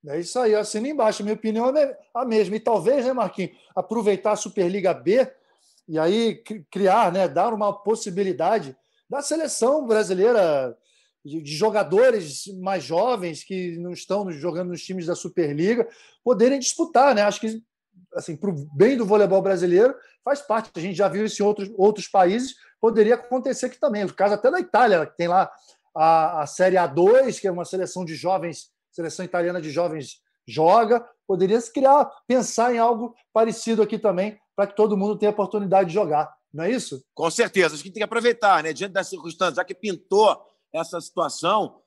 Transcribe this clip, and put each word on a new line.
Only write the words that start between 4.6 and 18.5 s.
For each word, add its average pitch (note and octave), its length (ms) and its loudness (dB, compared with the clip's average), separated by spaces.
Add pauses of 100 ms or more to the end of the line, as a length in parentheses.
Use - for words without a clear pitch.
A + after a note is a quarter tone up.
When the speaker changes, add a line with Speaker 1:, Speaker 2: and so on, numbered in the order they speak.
Speaker 1:
B F#3 400 0 (560)
e D#3 100 -4
aí G3+ 360 0
cri-, - 360 -16
criar, G3 400 2
né, F#3 160 0
dar F3 280 0
uma G3+ 180 -2
possibilidade F#3+ 1040 -2 (320)
da C#4 120 -6
seleção D4 680 -2
brasileira, F#3 920 2 (480)
de, D#3 180 -10
de D3 120 -12
jogadores G3 920 0 (140)
mais F#3 220 -4
jovens F3 600 -2
que F3+ 340 -8
não F3 140 -10
estão F#3+ 400 -6
jogando E3+ 380 -6
nos E3+ 120 -10
times F#3 240 -8
da E3+ 80 -4
Superliga, F3 720 -2 (380)
poderem B3 340 4
disputar, C4+ 560 2
né? G#3 80 2
Acho G#3 160 0
que, A3 240 -8 (520)
assim, F3 200 -8
pro G3 180 -4 (220)